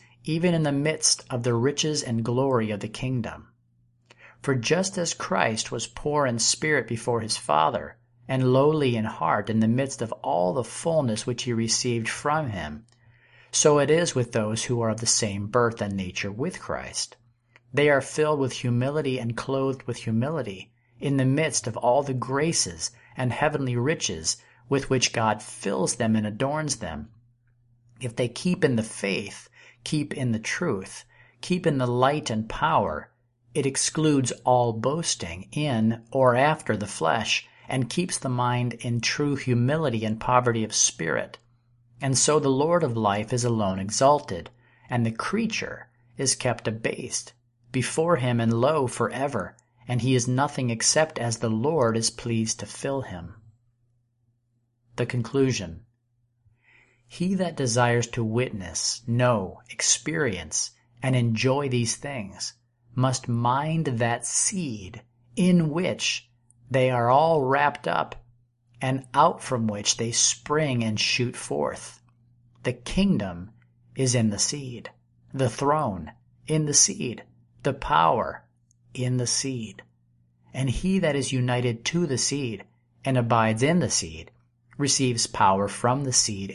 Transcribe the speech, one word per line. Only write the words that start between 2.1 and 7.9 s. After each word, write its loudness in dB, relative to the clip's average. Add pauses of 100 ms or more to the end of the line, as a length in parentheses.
glory 0
of -4
the -6
kingdom. -6 (920)
For 0
just 0
as -2
Christ -2
was -6
poor 0
in 0
spirit 0
before -2
his -4
Father, 0 (280)